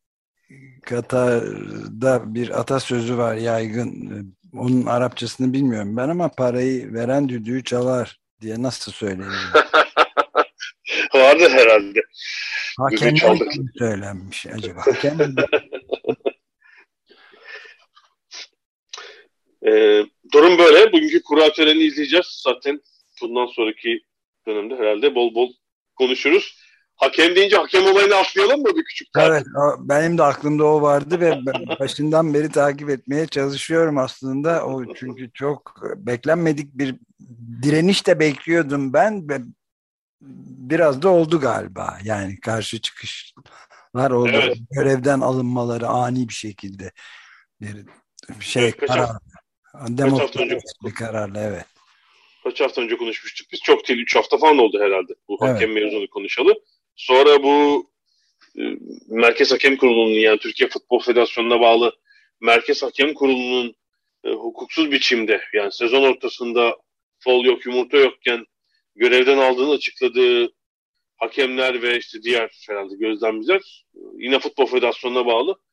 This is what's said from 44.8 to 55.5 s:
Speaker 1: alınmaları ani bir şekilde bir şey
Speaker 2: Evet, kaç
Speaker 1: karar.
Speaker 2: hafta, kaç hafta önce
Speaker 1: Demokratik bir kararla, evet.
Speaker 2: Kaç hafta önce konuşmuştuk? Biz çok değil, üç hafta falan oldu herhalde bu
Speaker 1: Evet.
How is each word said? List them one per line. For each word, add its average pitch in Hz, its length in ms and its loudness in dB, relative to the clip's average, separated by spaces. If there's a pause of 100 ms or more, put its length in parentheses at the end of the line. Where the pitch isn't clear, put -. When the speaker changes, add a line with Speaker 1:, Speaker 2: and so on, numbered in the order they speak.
Speaker 1:
alınmaları 123 680 -2
ani 123 420 -2
bir 107 40 -14
şekilde 98 580 -14 (680)
bir 104 840 -20
şey 123 180 -2
Speaker 2:
Evet, 117 140 0
kaç 139 120 -4
Speaker 1:
karar. 127 100 0
Speaker 2:
hafta, 117 200 -4 (800)
kaç 135 240 2
hafta 135 200 -4
önce 120 100 -4
Speaker 1:
Demokratik - 340 -10
bir 110 80 -10
kararla, 107 480 -8
evet. 98 240 -6 (760)
Speaker 2:
Kaç 127 180 -6
hafta 131 200 -2
önce 117 160 -4
konuşmuştuk? - 540 -10
Biz - 100 -12
çok - 260 2
değil, 120 120 0
üç 120 160 -2
hafta 127 220 2
falan 151 200 6
oldu 104 220 4
herhalde 95 340 0 (140)
bu 101 140 -6
Speaker 1:
Evet. 123 140 0